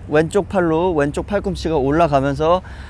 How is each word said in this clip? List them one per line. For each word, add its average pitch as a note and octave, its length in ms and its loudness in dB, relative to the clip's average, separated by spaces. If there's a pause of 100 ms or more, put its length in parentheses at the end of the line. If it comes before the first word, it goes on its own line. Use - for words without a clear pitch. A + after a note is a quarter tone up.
왼쪽 D#3+ 420 0
팔로 F3 440 0
왼쪽 D3 340 -2
팔꿈치가 F#3 500 -2
올라가면서 C#3+ 840 2 (280)